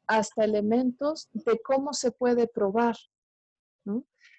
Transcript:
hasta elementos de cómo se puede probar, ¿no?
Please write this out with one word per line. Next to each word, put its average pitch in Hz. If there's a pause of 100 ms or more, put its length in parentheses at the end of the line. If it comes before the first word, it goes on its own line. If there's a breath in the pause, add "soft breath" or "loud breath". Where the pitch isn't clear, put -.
hasta 220
elementos 247
de 226
cómo 277
se 247
puede 240
probar, 220 (880)
¿no? 214 (340)